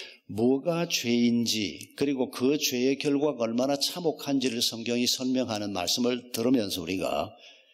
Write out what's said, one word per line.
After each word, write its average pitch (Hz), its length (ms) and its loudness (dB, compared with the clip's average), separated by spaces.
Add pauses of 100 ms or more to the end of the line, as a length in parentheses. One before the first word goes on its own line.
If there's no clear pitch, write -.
(260)
뭐가 139 640 0
죄인지 117 1080 0
그리고 135 340 -2
그 139 280 2
죄의 131 400 2
결과가 143 460 2
얼마나 123 320 2
참혹한지를 139 840 -2
성경이 120 460 0
설명하는 120 640 -2
말씀을 120 600 -2
들으면서 113 500 0
우리가 87 500 -2 (420)